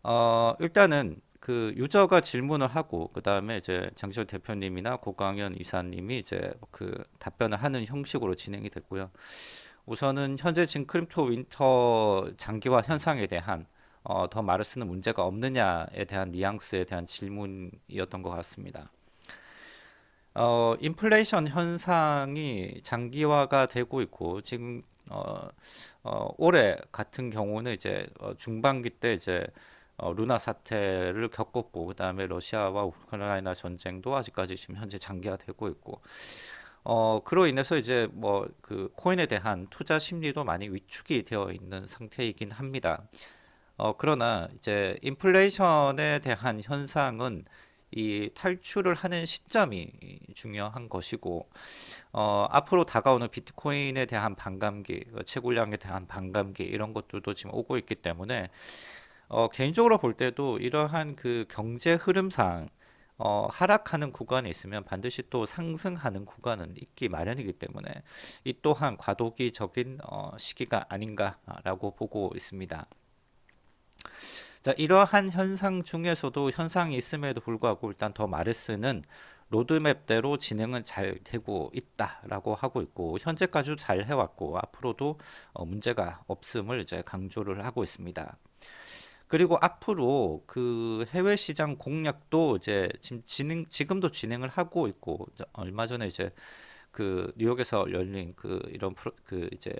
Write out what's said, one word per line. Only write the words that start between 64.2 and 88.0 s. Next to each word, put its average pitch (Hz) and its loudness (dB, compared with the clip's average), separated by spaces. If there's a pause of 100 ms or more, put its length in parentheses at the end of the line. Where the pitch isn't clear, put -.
있으면 98 -8
반드시 110 -6
또 110 0
상승하는 160 -6
구간은 92 -6
있기 - -6
마련이기 95 -4
때문에 - -10 (540)
이 - -4
또한 147 2
과도기적인, 117 -2
어, 98 -8
시기가 - -4
아닌가라고 98 -4
보고 104 -4
있습니다. 90 -10 (1700)
자, 135 2
이러한 190 6
현상 190 0
중에서도 160 -2
현상이 165 0
있음에도 135 -4
불구하고 113 0
일단 104 -4
더 - 0
마르스는 107 -2 (460)
로드맵대로 135 4
진행은 113 -4
잘 95 -4
되고 101 -4
있다라고 104 -4
하고 127 -2
있고 85 -4
현재까지도 156 0
잘 98 0
해왔고 104 -2
앞으로도, 143 -4 (340)
어, 87 -8
문제가 95 -4
없음을 110 -4
이제 87 -6
강조를 98 -6
하고 123 -2
있습니다. - -10 (920)